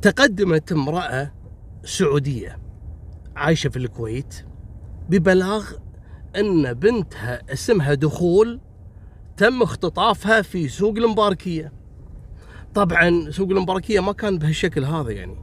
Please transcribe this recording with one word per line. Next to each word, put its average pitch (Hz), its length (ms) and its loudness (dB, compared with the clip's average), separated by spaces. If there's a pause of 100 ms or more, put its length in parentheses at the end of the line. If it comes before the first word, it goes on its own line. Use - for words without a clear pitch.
تقدمت 185 680 4
امرأة 143 600 -2 (520)
سعودية 139 720 0 (800)
عايشة 151 320 2
في 123 80 -4
الكويت 120 580 -6 (760)
ببلاغ 185 580 4 (720)
أن 170 380 2
بنتها 139 800 -2
اسمها 147 420 2
دخول 175 680 2 (760)
تم 240 260 4
اختطافها 196 800 2
في 170 260 -2
سوق 202 280 0
المباركية. 196 760 0 (1040)
طبعًا 175 560 4
سوق 180 200 -2
المباركية 190 500 2
ما 190 120 -2
كان 202 260 -2
بهالشكل 156 460 0
هذا 143 260 -2
يعني 95 320 -8